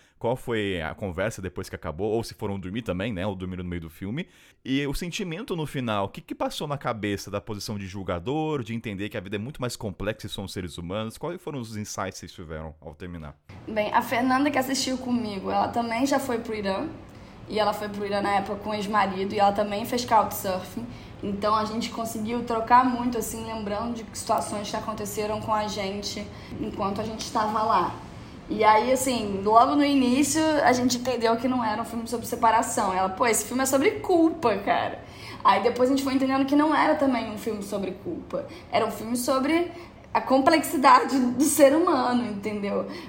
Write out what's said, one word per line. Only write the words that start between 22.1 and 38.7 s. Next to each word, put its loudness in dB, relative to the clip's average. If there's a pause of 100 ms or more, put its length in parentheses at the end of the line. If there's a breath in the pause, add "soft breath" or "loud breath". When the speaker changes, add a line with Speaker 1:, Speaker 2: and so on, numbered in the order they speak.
Speaker 2:
trocar 6
muito, 0
assim, -6
lembrando -4
de -10 (120)
situações -2
que -4
aconteceram -4
com 0
a 0
gente -6 (340 loud breath)
enquanto -4
a -4
gente -6
estava 0
lá. 2 (560 loud breath)
E 0
aí, 6
assim, 0
logo 8
no 6
início, 4 (220)
a 8
gente 2
entendeu 2
que -2
não 0
era -2
um -4
filme -6
sobre -4
separação. 2
Ela, 2
"Pô, 0
esse 2
filme -2
é 2
sobre 4
culpa, 4
cara." 0 (440 loud breath)
Aí 6
depois 4
a 4
gente 2
foi 0
entendendo 2
que 2
não 6
era 4
também 2
um -8
filme -4
sobre -4 (120)
culpa. -6 (240 loud breath)